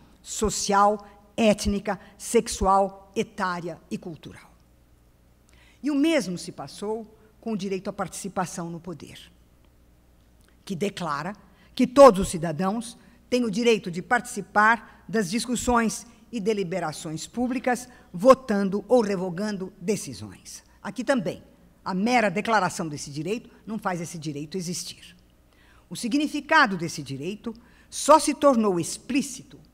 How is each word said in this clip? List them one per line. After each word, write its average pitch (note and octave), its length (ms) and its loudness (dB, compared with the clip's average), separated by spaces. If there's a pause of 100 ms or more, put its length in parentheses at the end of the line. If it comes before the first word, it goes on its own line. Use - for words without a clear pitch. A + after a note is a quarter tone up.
(220)
social, G3+ 840 0 (300)
étnica, G3+ 640 0 (160)
sexual, G3 1000 0
etária F3 640 -6 (120)
e A3 80 -6
cultural. - 520 -16 (1300)
E C#4 80 -4
o D4+ 40 -2
mesmo C4+ 440 2
se - 120 -12
passou G#3+ 680 -10 (220)
com A3+ 120 -6
o G#3+ 40 -2
direito F#3+ 320 -6
à G3 40 -6
participação F3+ 760 -6
no E3+ 100 -12
poder, C3+ 380 -16 (1500)
que G3+ 100 -10
declara E3+ 600 -6 (400)
que B3+ 120 4
todos B3+ 340 10
os F#3+ 80 0
cidadãos F#3 680 -4 (320)
têm B3 160 0
o A3+ 60 -2
direito A3 400 2
de E3+ 100 -8
participar A3 1040 0
das F3+ 240 -2
discussões A3+ 760 0 (260)
e A#3+ 80 -6
deliberações F3 840 -4
públicas, B3 640 -2 (240)
votando G3+ 760 2
ou B3 140 4
revogando F#3+ 760 -6
decisões. G#2+ 840 -8 (180)
Aqui G#3+ 220 -10
também, F3+ 380 -2 (420)
A F3 80 -4
mera G#3+ 380 2
declaração F#3+ 580 0
desse D3 220 -10
direito D#3 400 -8 (160)
não G#3 120 -8
faz F#3 220 -4
esse F3 180 -10
direito D3+ 380 -10
existir. - 580 -10 (760)
O F3 60 -12
significado C#4 800 2
desse D#3+ 260 -6
direito D3 520 -10 (360)
só - 280 6
se D4+ 140 0
tornou A3+ 480 2
explícito - 800 -6 (140)